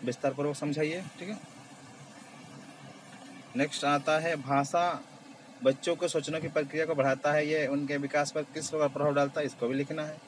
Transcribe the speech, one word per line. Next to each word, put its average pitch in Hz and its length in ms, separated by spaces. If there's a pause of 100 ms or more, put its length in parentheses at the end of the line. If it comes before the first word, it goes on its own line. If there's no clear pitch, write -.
विस्तार 131 300
पूर्वक 143 220
समझाइए, 156 480 (140)
ठीक 175 100
है। 208 100 (2250)
नेक्स्ट 147 280
आता 143 340
है, 160 180
भाषा 139 680 (600)
बच्चों 139 320
को 170 120
सोचने 156 320
की 143 80
प्रक्रिया 156 380
को 160 80
बढ़ाता 135 380
है, 151 160
ये 151 180
उनके 143 300
विकास 143 340
पर 156 120
किस 151 280
प्रकार 151 180
प्रभाव 143 260
डालता 143 260
है, 147 60
इसको 120 220
भी 131 60
लिखना 147 300
है। 151 240